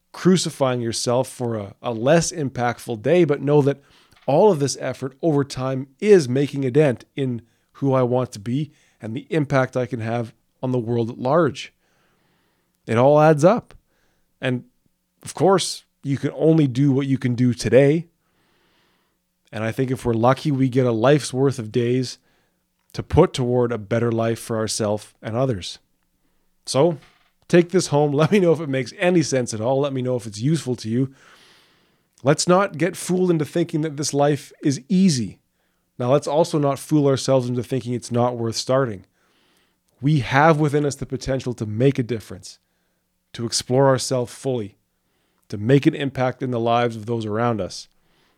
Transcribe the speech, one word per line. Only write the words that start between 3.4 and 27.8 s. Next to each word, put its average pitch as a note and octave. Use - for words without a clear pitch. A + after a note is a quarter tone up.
know D3
that C#3
all E3+
of E3
this C#3
effort C3
over D3
time C3+
is F#3+
making C3+
a C3
dent C3+
in B2+
who C#3
I C3
want B2
to A2
be B2
and A2
the C3+
impact C#3
I B2+
can A#2+
have A2+
on C3
the B2+
world A#2
at -
large. C3+
It A2+
all C#3+
adds D3+
up. G#3+
And B2+
of -
course, F3+
you C3+
can D3
only D3+
do C3+
what C#3
you C3+
can B2
do B2
today. C#3
And G#2+
I A2
think C3
if B2+
we're A#2+
lucky, B2+
we C3
get B2+
a A#2+
life's B2
worth C3
of G#2+
days B2
to -
put -
toward B2
a A#2
better A#2
life A2+
for -
ourselves G#2+
and A2
others. A#2+
So D#3+
take F3
this F#3